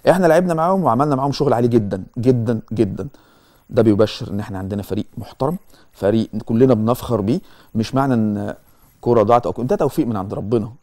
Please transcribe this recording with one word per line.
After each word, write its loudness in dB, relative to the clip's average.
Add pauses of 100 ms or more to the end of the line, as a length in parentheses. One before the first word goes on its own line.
(100)
احنا 4
لعبنا 4
معاهم 0
وعملنا 2
معاهم -2
شغل 0
عالي 2
جدا 0 (160)
جدا 2 (120)
جدا. -2 (600)
ده 2
بيبشر 2
ان -6
احنا -10
عندنا -6
فريق -6 (140)
محترم، -6 (340)
فريق 0 (160)
كلنا 4
بنفخر -2
بيه. 0 (340)
مش -2
معنى 0
ان -2 (460)
كرة 4
ضاعت 2
او -2
ك-، -10
ده -2
توفيق -2
من -4
عند -6
ربنا، -4 (100)